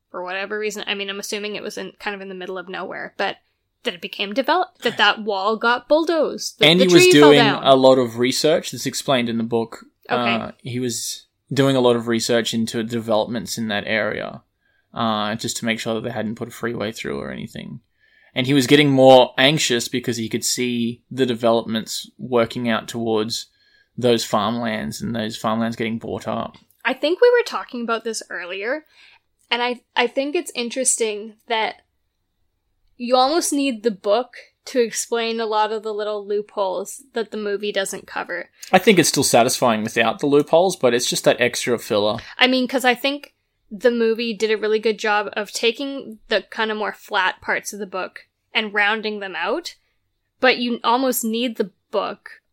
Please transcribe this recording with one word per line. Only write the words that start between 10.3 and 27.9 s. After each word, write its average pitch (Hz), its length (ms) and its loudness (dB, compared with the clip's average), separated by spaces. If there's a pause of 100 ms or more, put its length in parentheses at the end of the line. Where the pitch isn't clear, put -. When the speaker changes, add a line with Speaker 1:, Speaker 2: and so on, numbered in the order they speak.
Speaker 2:
Uh, - 180 -6 (100)
he 123 160 -8
was - 480 -6 (260)
doing 135 240 4
a 127 40 2
lot 123 160 6
of 117 100 -6
research 117 480 0
into 113 300 -2
developments 110 760 -2
in 113 100 -4
that 104 180 -2
area, - 560 -4 (520)
uh, 107 400 -2
just 113 220 -6
to - 80 -10
make 113 160 -2
sure 113 140 -4
that 110 80 -6
they 120 100 -8
hadn't 113 240 -6
put 117 120 -10
a 117 40 -20
freeway 117 400 -6
through - 260 -8
or 69 140 -8
anything. - 480 -12 (540)
And 127 120 -2
he 139 80 2
was 131 140 4
getting 143 220 6
more 131 460 10
anxious 131 520 2
because 123 280 -4
he 113 120 -6
could 113 160 -4
see 120 640 -2
the 127 160 0
developments 113 800 0 (100)
working 120 500 -2
out 110 200 -2
towards 113 580 -4 (520)
those 117 260 2
farmlands 110 800 -4
and 117 120 -6
those 113 220 -6
farmlands 117 400 -2
getting 113 220 -4
bought 98 300 -10
up. 113 280 -6 (280)
Speaker 1:
I 247 100 0
think 311 260 -2
we 480 100 6
were 480 140 2
talking 233 380 -10
about 226 220 -4